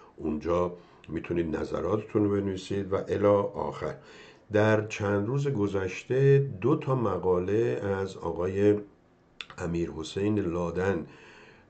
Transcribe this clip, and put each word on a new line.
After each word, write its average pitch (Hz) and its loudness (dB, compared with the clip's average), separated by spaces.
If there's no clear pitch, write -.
اونجا 82 -2
می‌تونید 82 -2
نظراتتون 95 -2
رو 101 2
بنویسید 98 -2
و 95 2
الی 98 0
آخر. 73 -6
در 107 4
چند 101 0
روز 143 -2
گذشته 113 2
دو 147 4
تا 135 -2
مقاله 98 2
از 95 -6
آقای 95 2
امیر 85 -2
حسین 98 -2
لادن، 87 -2